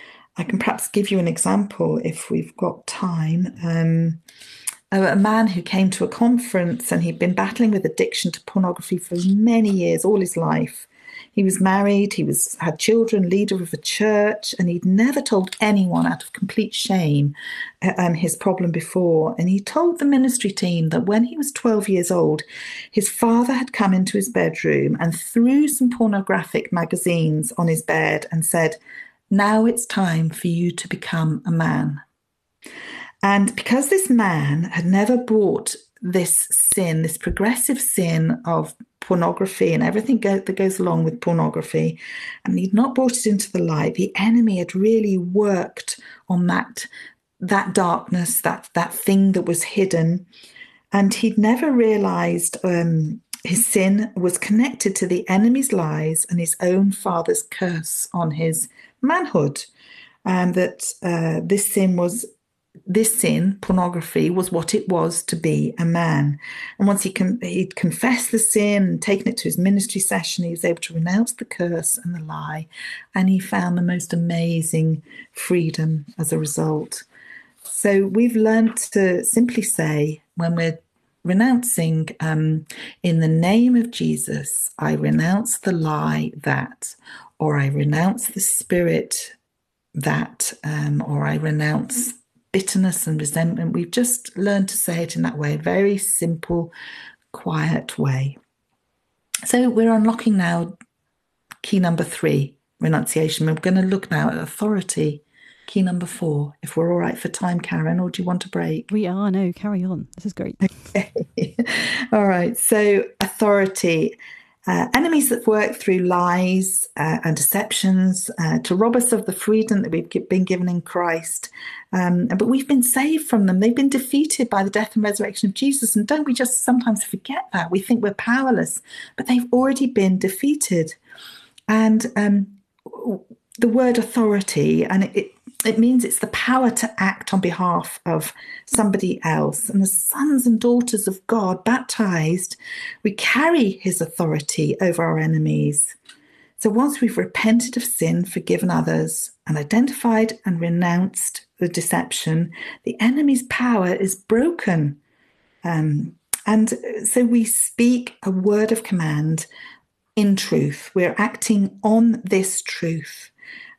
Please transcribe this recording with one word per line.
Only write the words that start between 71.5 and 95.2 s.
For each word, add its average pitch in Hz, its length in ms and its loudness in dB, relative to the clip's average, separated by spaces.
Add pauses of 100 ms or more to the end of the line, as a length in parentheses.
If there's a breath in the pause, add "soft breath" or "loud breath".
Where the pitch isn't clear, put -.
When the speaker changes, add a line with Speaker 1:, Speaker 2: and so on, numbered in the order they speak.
Speaker 1:
and 175 180 -6
the 160 80 -10
lie, 156 440 -10 (480 loud breath)
and 185 120 2
he 190 120 4
found 180 360 -2
the 180 60 2
most 175 320 -2
amazing 165 880 0 (320 loud breath)
freedom 160 720 -2 (120)
as 156 140 -4
a 160 80 0
result. 156 640 -4 (600 loud breath)
So 196 420 2
we've 226 300 2
learnt 220 420 4 (160)
to 185 320 2
simply 233 380 2
say, 151 580 -2 (140)
when 170 200 0
we're 165 240 -2 (440)
renouncing, 180 840 2 (100)
um, 156 460 0 (380 loud breath)
"In 170 160 2
the 160 80 4
name 202 480 4
of 233 160 2
Jesus, - 880 -4
I 151 140 -2
renounce 156 640 0
the 190 140 -2
lie 156 640 -2
that," - 580 -6 (420 loud breath)
or, 151 220 0
"I 139 80 2
renounce 147 600 0
the - 120 -8
spirit - 920 -2 (600)
that," 151 600 -4 (100)
um, 147 420 -2
or, 147 220 -2
"I 147 80 -2
renounce 151 760 -2 (380)
bitterness 190 560 0
and 156 120 -2
resentment." 165 540 -2
We've 170 180 -4
just - 440 -2
learned 196 340 0
to - 80 -6
say 170 260 -2
it 165 120 -8
in 165 60 -2